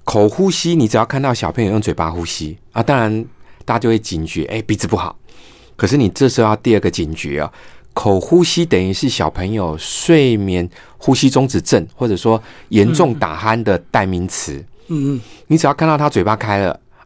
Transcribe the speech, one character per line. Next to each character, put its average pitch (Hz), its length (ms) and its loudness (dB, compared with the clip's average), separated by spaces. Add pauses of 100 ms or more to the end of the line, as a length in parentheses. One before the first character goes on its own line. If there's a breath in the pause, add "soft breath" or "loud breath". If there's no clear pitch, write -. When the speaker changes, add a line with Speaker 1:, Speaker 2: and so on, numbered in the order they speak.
Speaker 1:
口 107 220 4
呼 185 220 0
吸， 170 260 0
你 131 120 4
只 113 100 0
要 113 80 2
看 139 160 -4
到 135 120 0
小 87 180 -4
朋 117 120 -2
友 98 80 0
用 107 80 0
嘴 90 140 -2
巴 80 160 -4
呼 85 160 -6
吸 82 320 -8 (140)
啊， 113 100 -4
当 135 160 0
然 110 260 -2 (420 soft breath)
大 117 100 -2
家 117 40 0
就 117 100 0
会 113 100 2
警 80 260 -6
觉， 78 200 -6
哎， 110 160 -8
鼻 107 140 -4
子 98 120 -4
不 143 80 -2
好。 87 200 -4 (600 soft breath)
可 - 100 -4
是 123 120 2
你 113 120 2
这 135 200 2
时 120 120 0
候 110 60 4
要 107 80 2
第 113 180 0
二 104 60 4
个 92 100 0
警 80 240 -4
觉 73 280 -6
啊， 78 100 -6 (420 loud breath)
口 98 260 0
呼 175 240 4
吸 170 220 0
等 110 160 2
于 92 120 -2
是 135 140 -2
小 85 220 -2
朋 92 240 -6
友 87 240 -4
睡 135 600 2
眠 90 300 0 (300 loud breath)
呼 - 160 2
吸 135 160 2
中 135 180 2
止 95 140 -2
症 90 320 0
或 127 140 -4
者 101 100 -2
说 110 240 0 (280 loud breath)
严 104 240 4
重 151 200 2
打 80 240 -4
鼾 110 240 0
的 104 160 0 (140)
代 107 140 2
名 92 220 -2
词。 - 260 -6 (340)
Speaker 2:
嗯。 143 280 -2
嗯， - 0 -
嗯。 120 60 -8 (260 loud breath)
Speaker 1:
你 156 100 4
只 156 100 2
要 139 60 2
看 160 140 0
到 156 80 2
他 147 140 0
嘴 101 140 0
巴 107 120 0
开 107 240 -2
了 92 200 -2 (260 soft breath)